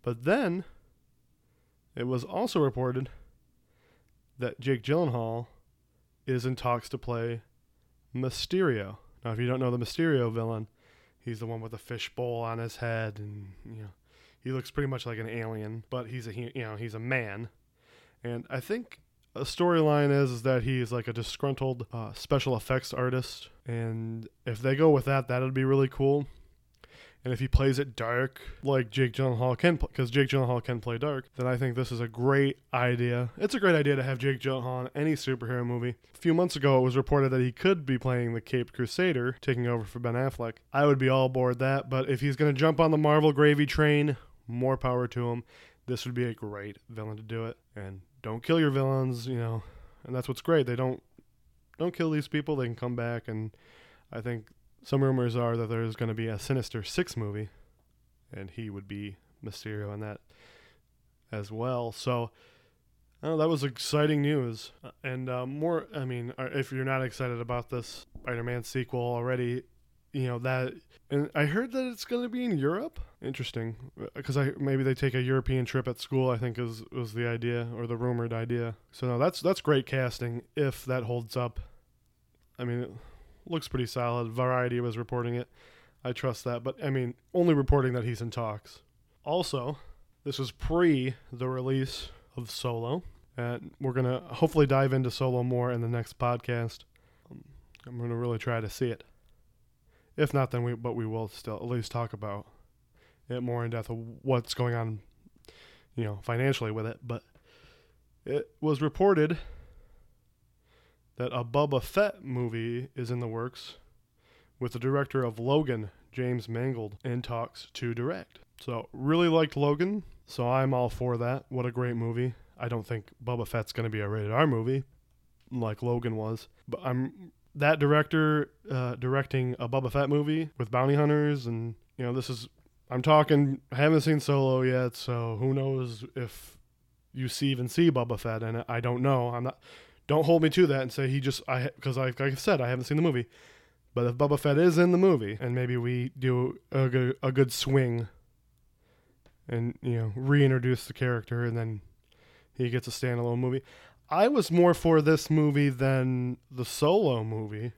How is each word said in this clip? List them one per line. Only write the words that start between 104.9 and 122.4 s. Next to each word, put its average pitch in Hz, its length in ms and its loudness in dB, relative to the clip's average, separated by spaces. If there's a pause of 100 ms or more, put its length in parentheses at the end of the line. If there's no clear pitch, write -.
you 117 100 -2
know, 104 180 -4
financially 120 480 0
with 110 160 -4
it. 113 160 -8
But 117 200 -8 (1040)
it 143 240 -4 (100)
was 151 220 2
reported 165 560 4 (1800)
that 123 160 -6
a 123 100 -4
Boba 139 400 2
Fett - 420 0
movie 120 680 -4
is 120 160 -6
in 123 100 -2
the 117 80 -4
works, 113 480 -8 (840)
with 123 120 -4
the 120 60 -8
director 135 460 0
of 113 140 -4
Logan, 123 520 0 (200)
James 123 380 -2
Mangold, 113 560 -4
in 123 180 -4
talks 117 520 -8
to 117 200 -4
direct. 131 440 -6 (220)
So, 117 320 -8
really 160 360 2
liked 160 280 4
Logan, 160 480 0 (220)
so 120 220 -4
I'm 135 260 2
all 123 160 2
for 123 260 -2
that. 120 320 -4
What 123 180 -4
a 123 60 -4
great 123 240 -2
movie. 117 380 -2 (240)